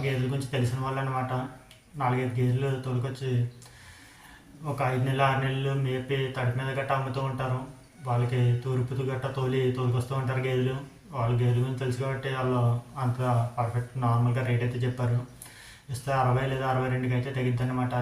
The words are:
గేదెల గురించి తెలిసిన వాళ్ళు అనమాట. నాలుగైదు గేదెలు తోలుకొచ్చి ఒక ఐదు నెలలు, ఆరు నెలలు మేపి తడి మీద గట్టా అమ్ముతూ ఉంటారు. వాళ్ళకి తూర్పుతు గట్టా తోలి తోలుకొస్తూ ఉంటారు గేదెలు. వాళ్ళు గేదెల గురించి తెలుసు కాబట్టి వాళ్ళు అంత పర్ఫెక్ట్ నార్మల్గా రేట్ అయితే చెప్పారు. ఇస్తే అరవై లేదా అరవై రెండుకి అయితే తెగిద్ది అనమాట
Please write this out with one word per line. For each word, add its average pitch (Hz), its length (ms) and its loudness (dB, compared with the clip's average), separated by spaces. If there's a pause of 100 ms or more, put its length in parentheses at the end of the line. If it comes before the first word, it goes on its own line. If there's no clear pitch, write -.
గేదెల 127 280 0
గురించి 135 200 -4
తెలిసిన 123 320 0
వాళ్ళు 135 180 -2
అనమాట. 127 280 -2 (720)
నాలుగైదు 127 380 2
గేదెలు 127 300 2 (160)
తోలుకొచ్చి 127 460 -2 (1400)
ఒక 127 80 -4 (140)
ఐదు 127 140 2
నెలలు, 135 200 2
ఆరు 135 180 2
నెలలు 135 260 0 (140)
మేపి 127 320 -2 (180)
తడి 120 240 2
మీద 131 180 -2
గట్టా 139 220 -2
అమ్ముతూ 127 200 -4 (100)
ఉంటారు. 127 300 -2 (480)
వాళ్ళకి 120 320 2 (240)
తూర్పుతు 127 480 -2
గట్టా 131 260 -4
తోలి 131 240 2 (160)
తోలుకొస్తూ 123 440 0
ఉంటారు 127 260 -2
గేదెలు. 127 280 2 (420)
వాళ్ళు 120 240 2
గేదెల 120 240 4
గురించి 131 180 -4
తెలుసు 123 200 -2
కాబట్టి 131 340 -4
వాళ్ళు 127 240 2 (420)
అంత 123 160 0 (380)
పర్ఫెక్ట్ 117 360 -2 (120)
నార్మల్గా 120 440 4
రేట్ 120 180 2
అయితే 120 180 -4
చెప్పారు. 120 340 0 (720)
ఇస్తే 139 180 -4 (100)
అరవై 127 320 4
లేదా 131 200 -2
అరవై 127 220 2
రెండుకి 127 240 0
అయితే 127 180 -2
తెగిద్ది 123 300 0
అనమాట 127 340 -2